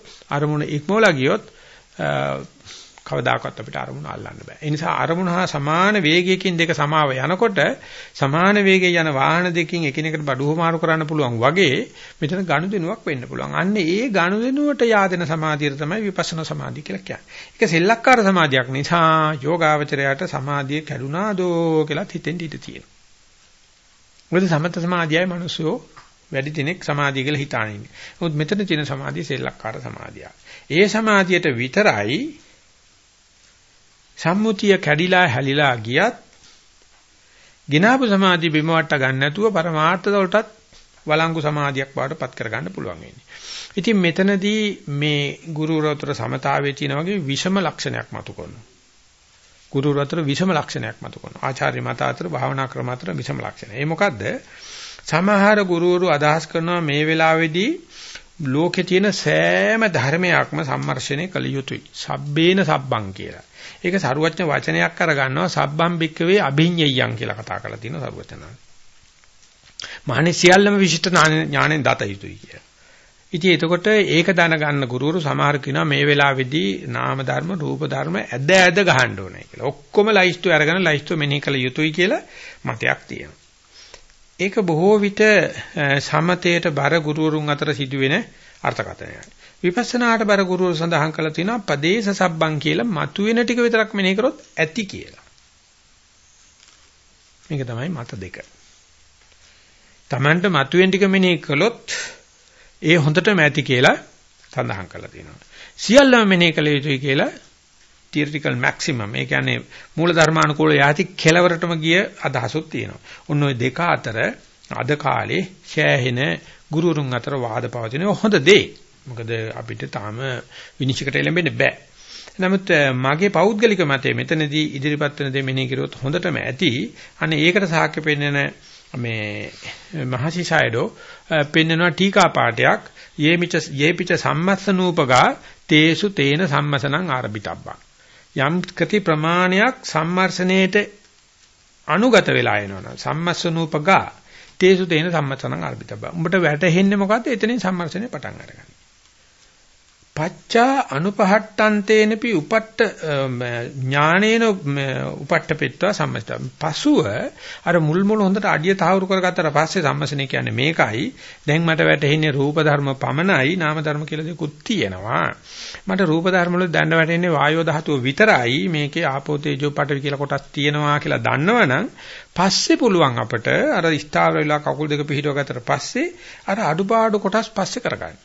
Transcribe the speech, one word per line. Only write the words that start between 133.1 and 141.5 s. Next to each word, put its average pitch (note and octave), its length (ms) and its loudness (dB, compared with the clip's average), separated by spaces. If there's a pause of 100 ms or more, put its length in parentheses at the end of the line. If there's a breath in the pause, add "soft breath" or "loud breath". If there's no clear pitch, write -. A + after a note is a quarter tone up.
"යේ D#3+ 240 2
මිච, E3+ 160 -4 (160)
යේ D3 240 0
පිච F3 200 -4
සම්මස්සනූපගා E3+ 1120 2 (360 loud breath)
තේසු D#3+ 460 4
තේන D3 340 0
සම්මසනං D3 640 -2
ආරබිතබ්බං." A2 720 -8 (560 soft breath)
යම් C#3+ 200 0 (140)
කති G#3 300 0
ප්‍රමාණයක් F3+ 840 2
සම්මර්ෂණයට F#3 920 0 (1120)